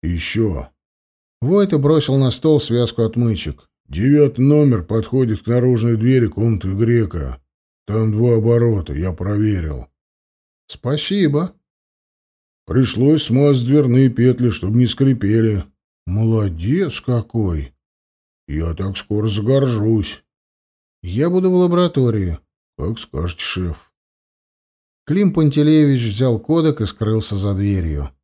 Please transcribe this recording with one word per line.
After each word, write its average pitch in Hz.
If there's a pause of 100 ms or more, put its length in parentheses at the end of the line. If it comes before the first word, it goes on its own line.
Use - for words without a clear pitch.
«Ещё». 85 (720)
Войта 190
бросил 143
на 131
стол 156
связку 120
отмычек. 110 (180)
«Девятый 131
номер 139
подходит 110
к -
наружной 120
двери 120
комнаты 98
Грека. 98 (460)
Там 110
два 117
оборота, 113
я 90
проверил». 92 (800)
«Спасибо». 151 (1120)
«Пришлось 131
смазать 131
дверные 131
петли, 120
чтобы 101
не 123
скрипели». 110 (400)
«Молодец 110
какой!» 104 (720)
«Я 80
так 98
скоро 104
загоржусь». 110 (760)
«Я 110
буду 185
в 180
лаборатории». 139 (380)
«Как 98
скажете, -
шеф». - (1120)
Клим 190
Пантелеевич 151
взял 113
кодек 160
и 107
скрылся 107
за 101
дверью. 87 (140)